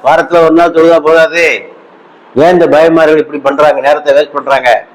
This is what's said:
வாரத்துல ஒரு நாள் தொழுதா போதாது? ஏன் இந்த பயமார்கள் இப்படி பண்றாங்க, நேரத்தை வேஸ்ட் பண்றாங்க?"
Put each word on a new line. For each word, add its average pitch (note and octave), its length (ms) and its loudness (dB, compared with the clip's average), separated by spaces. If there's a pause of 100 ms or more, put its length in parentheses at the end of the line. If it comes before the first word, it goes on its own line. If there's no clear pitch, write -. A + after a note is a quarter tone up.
வாரத்துல E3 400 0
ஒரு D#3+ 100 2
நாள் E3+ 160 2
தொழுதா E3 280 2
போதாது? D#3 640 0 (720)
ஏன் D#3+ 180 2
இந்த E3+ 140 2
பயமார்கள் D#3 520 2
இப்படி D3 200 -6
பண்றாங்க, C#3 420 -2
நேரத்தை D3 340 0
வேஸ்ட் D3 180 0
பண்றாங்க?" B2+ 600 -2